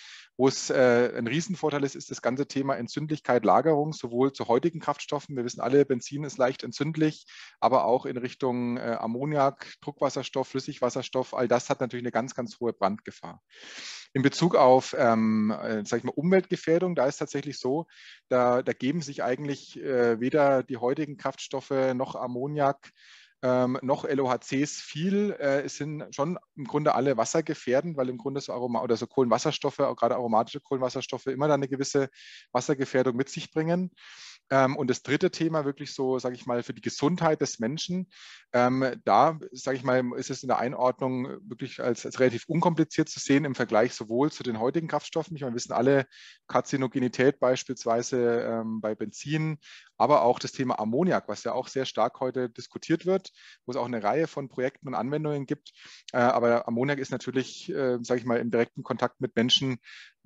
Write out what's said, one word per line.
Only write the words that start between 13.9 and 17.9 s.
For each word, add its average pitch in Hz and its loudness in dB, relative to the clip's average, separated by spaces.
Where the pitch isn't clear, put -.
In 135 0
Bezug 160 2
auf, 131 6
ähm, 110 4
äh, 107 -4
sag 120 -2
ich - -4
mal, - -4
Umweltgefährdung, 175 2
da 127 2
ist 143 -2
tatsächlich 143 -8
so, 143 -2